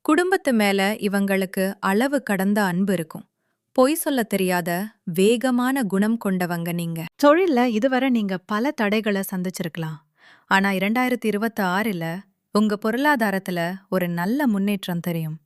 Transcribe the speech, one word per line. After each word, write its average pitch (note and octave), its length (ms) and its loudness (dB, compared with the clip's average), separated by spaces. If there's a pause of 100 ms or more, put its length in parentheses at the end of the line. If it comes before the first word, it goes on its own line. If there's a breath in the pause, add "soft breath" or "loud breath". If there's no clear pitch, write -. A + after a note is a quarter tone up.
குடும்பத்து F4+ 520 2
மேல G3+ 460 2
இவங்களுக்கு G3 800 0
அளவு C4 420 0
கடந்த G3+ 420 0
அன்பு F#3+ 280 0
இருக்கும். E3 320 -6 (480)
பொய் C4 220 4
சொல்ல C#4+ 280 -2
தெரியாத F3+ 640 -2 (180)
வேகமான B3 800 2
குணம் G#3 420 0
கொண்டவங்க F3 480 -2
நீங்க. E3+ 320 -6 (180)
தொழில்ல D4 420 4
இதுவரை B3+ 460 0
நீங்க G#3 280 -2
பல G#3+ 320 -4
தடைகளை G#3 520 0 (120)
சந்திச்சிருக்கலாம். E3+ 600 -6 (500 soft breath)
ஆனா, G3 240 2
இரண்டாயிரத்தி A3+ 560 0
இருபத்தி G#3+ 360 -2
ஆறுல F3+ 580 -2 (320)
உங்க G#3+ 320 2
பொருளாதாரத்துல G3+ 880 0 (140)
ஒரு F#3 200 0
நல்ல F#3+ 380 0
முன்னேற்றம் G3 540 0
தெரியும். D#3+ 460 -6